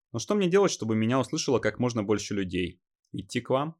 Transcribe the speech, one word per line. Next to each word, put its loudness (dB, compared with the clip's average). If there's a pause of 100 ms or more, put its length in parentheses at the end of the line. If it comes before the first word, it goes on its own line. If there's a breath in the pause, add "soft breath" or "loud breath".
(120)
Но -6
что -2
мне 2
делать, 4
чтобы 0
меня 2
услышало 0
как -2
можно 0
больше 0
людей? -4 (300)
Идти -6
к -10
вам? 0